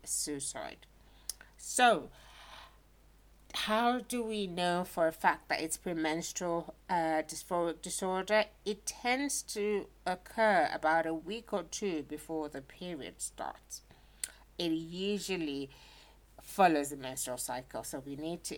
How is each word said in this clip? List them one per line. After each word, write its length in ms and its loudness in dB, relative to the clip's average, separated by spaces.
suicide. 800 -6
So, 520 4
how 460 4
do 240 -4
we 240 -2
know 380 2
for 220 2
a 40 2
fact 380 2
that 120 0
it's 160 -2
premenstrual, 1000 -2
uh, 340 2
dysphoric 580 -2
disorder? 640 0
It 220 -6
tends 580 -2
to 440 -2
occur 680 4
about 360 4
a 60 0
week 380 -8
or 120 -2
two 400 -4
before 440 -6
the 140 -10
period 560 -10
starts. 640 -10
It 120 0
usually 1000 -2
follows 520 6
the 60 -10
menstrual 400 -6
cycle, 460 -6
so 220 -10
we 100 -8
need 300 -6
to 120 -8